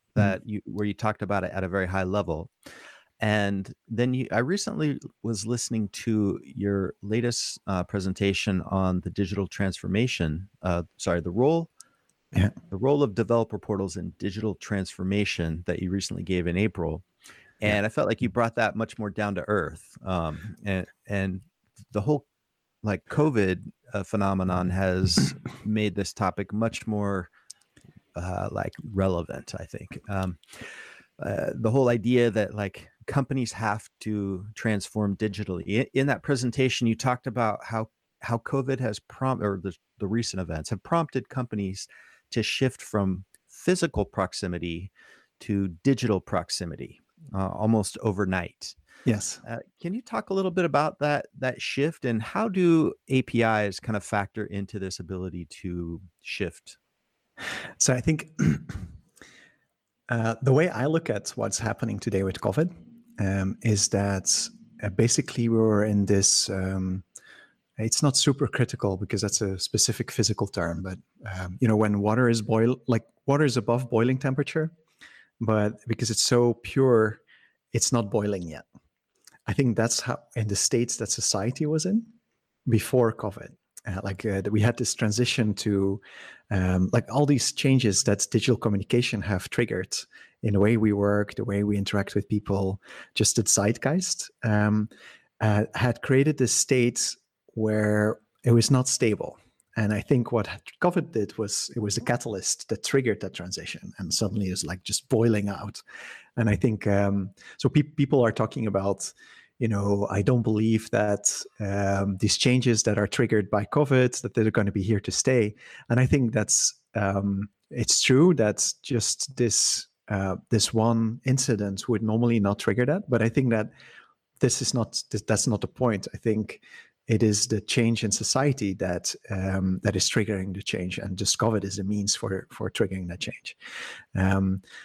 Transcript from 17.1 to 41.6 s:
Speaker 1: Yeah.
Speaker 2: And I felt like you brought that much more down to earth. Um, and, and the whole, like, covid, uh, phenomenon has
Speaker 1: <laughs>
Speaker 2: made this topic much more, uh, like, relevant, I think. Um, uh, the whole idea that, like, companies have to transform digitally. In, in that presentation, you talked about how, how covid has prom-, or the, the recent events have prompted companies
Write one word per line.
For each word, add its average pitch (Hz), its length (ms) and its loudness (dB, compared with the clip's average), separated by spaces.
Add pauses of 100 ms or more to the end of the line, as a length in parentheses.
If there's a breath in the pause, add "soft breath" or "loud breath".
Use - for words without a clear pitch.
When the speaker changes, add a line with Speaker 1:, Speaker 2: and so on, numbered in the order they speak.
Speaker 1:
Yeah. 104 140 2
Speaker 2:
And 104 100 2
I - 20 0
felt 117 180 -2
like 113 140 -2
you 127 80 0
brought 113 280 0
that 110 200 0
much 110 220 -6
more 107 100 -4
down 101 280 -4
to 87 120 -6
earth. 80 560 -2
Um, 82 520 -4 (100)
and, 92 200 -2 (200)
and 95 340 -4 (520)
the 104 100 -2
whole, 147 240 0 (560)
like, 101 240 -2
covid, 104 560 2 (320)
uh, 101 80 -4
phenomenon 95 640 0
has 92 640 2 (160)
Speaker 1:
<laughs> - 140 -16
Speaker 2:
made 107 300 0
this 98 180 -4
topic 98 400 -4
much 110 340 -4
more, 101 440 -2 (840 loud breath)
uh, 87 380 -6
like, - 220 -6 (180)
relevant, 95 640 -2
I 82 60 -12
think. - 360 -14 (100)
Um, 95 260 -4 (800 loud breath)
uh, - 360 -4
the 117 160 -2
whole 127 180 4
idea 120 420 4
that, 101 240 -2
like, 101 360 -8 (160)
companies 135 460 -2
have 107 360 -4 (120)
to 101 440 -4 (120)
transform 104 600 -2
digitally. 98 480 -4
In, 110 300 0
in 135 140 2
that 113 160 -2
presentation, 127 640 0
you 110 80 2
talked 123 320 -2
about 110 360 -2
how, 113 240 -6 (320)
how 117 180 -2
covid 135 420 -2
has 110 180 -4
prom-, - 420 -4
or 98 220 -2
the, 95 100 -6 (260)
the 101 100 -4
recent 107 340 -2
events 80 280 -6
have 98 120 -6
prompted 160 460 -2
companies 104 580 -6 (460 loud breath)